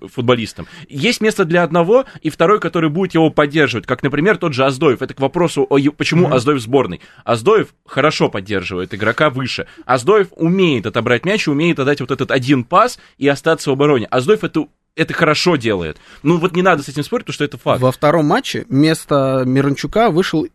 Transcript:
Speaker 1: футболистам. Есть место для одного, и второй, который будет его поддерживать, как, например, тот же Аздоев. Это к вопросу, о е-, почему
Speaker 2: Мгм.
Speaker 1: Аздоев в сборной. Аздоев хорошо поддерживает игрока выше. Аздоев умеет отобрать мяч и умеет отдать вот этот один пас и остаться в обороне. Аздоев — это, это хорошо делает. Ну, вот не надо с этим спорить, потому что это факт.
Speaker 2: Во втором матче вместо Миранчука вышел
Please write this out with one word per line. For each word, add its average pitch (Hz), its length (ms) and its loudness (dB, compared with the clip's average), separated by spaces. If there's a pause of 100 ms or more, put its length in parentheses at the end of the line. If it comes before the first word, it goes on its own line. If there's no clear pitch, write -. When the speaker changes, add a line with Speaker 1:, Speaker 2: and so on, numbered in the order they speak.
(140)
Speaker 1:
футболистам. 117 540 -2 (220)
Есть 160 320 -2
место 208 240 0
для 175 180 2
одного, 175 400 2 (180)
и 156 80 -6
второй, 190 300 2
который 165 300 -2
будет 180 240 -2
его 160 160 4
поддерживать, 143 580 0
как, 127 160 -4
например, 143 340 0
тот 165 160 -4
же 131 120 0
Аздоев. 135 360 2
Это - 120 -8
к - 80 -16
вопросу, 147 480 0
о 135 80 2
е-, 143 140 2
почему - 340 0
Speaker 2:
Мгм. 131 80 0
Speaker 1:
Аздоев 131 260 2
в 110 40 -8
сборной. 117 360 0 (240)
Аздоев 135 500 0 (120)
хорошо 156 440 0
поддерживает 95 640 -6
игрока 110 360 0
выше. 127 380 -6 (180)
Аздоев 170 500 2
умеет 165 500 0
отобрать 117 400 -2
мяч 202 220 -2
и - 40 0
умеет 151 280 0
отдать 143 220 0
вот 131 100 -8
этот 127 200 -4
один 127 340 2
пас 185 340 2 (180)
и 135 120 -2
остаться 151 400 -2
в 135 40 0
обороне. 135 340 2
Аздоев — 160 360 0
это, 160 240 -4 (300)
это 160 160 -2
хорошо 165 420 2
делает. 98 420 -4 (260)
Ну, 170 160 2
вот 170 180 -2
не 180 40 2
надо 170 220 2
с - 60 -14
этим 143 140 -6
спорить, 233 220 -6
потому - 100 -10
что 147 100 -4
это 139 120 -10
факт. 123 240 -2
Speaker 2:
Во 127 120 2
втором 151 320 2
матче 165 420 -2
вместо 135 800 0
Миранчука 143 640 0
вышел 165 460 -2